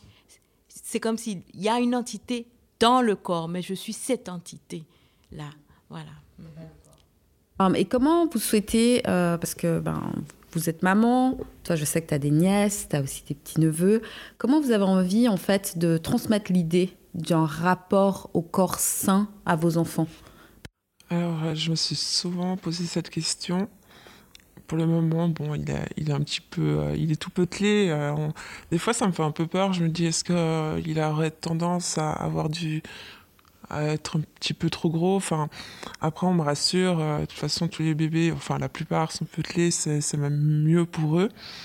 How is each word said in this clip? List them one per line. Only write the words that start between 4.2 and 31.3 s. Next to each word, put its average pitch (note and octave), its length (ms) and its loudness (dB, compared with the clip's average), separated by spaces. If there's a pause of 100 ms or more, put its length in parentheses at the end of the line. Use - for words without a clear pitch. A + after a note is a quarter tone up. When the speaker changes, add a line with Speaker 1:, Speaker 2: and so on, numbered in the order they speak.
Speaker 1:
entité-là. - 1200 -16 (400)
Voilà. D#3 220 -14 (260)
Mhm. E3 100 -20 (1120)
Speaker 2:
Um, F#3+ 160 4
et F#3+ 100 2
comment D#4 420 4
vous C4+ 100 -2
souhaitez, A3+ 720 2
euh, F3 320 2
parce - 160 -6
que, E3 240 0
ben, - 340 -4 (380)
vous E3 180 -2
êtes E3 140 -4
maman, A#3+ 520 4 (280)
toi, F3 120 0
je D3 100 -2
sais E3 180 0
que - 40 -14
t'as D3 120 0
des D3 100 0
nièces, G3 580 2
t'as D3 140 0
aussi - 260 -8
des D#3 60 -6
petits-neveux. E3+ 680 2 (340)
Comment C#4+ 240 4
vous C4+ 80 0
avez G#3 140 4
envie, F#3+ 440 4
en G3 100 4
fait, G3 420 0
de E3 180 4
transmettre G#3+ 540 0
l'idée F3+ 440 2 (200)
d'un D#3+ 320 2
rapport F#3 880 0
au E3+ 80 2
corps F3+ 360 0
sain G3+ 480 2 (200)
à F3+ 80 4
vos E3 220 2
enfants ? E3 300 0 (1040)
Speaker 3:
Alors, E3+ 340 -2
euh, D#3+ 120 -2
je D#3+ 160 -2
me D#3+ 40 2
suis D3+ 200 -2
souvent F3+ 640 -2
posé E3+ 280 -4
cette E3+ 240 -4
question. F3+ 580 -4 (1000)
Pour D#3+ 100 -4
le E3 80 2
moment, E3 440 2
bon, D3+ 260 -4
il D3 160 -4
est, - 260 -4
il D3+ 140 -2
est - 20 2
un C#3+ 60 0
petit - 220 -4
peu, - 200 -6
euh, D3+ 340 0
il D#3 160 0
est D3+ 40 2
tout - 160 -10
peutelé, G3+ 580 2
euh, D3 220 -2
on, D3+ 220 -4 (360)
des E3 80 0
fois, A3+ 160 0
ça A3+ 140 0
me F3+ 60 2
fait E3 100 -2
un D3+ 80 0
peu D#3+ 160 -2
peur. F#3+ 260 0
Je F3 80 -2
me E3 80 2
dis, E3+ 160 0
est-ce E3 180 -2
que, F3+ 100 -2
euh, D#3+ 520 0
il D#3 140 -2
aurait D#3 320 0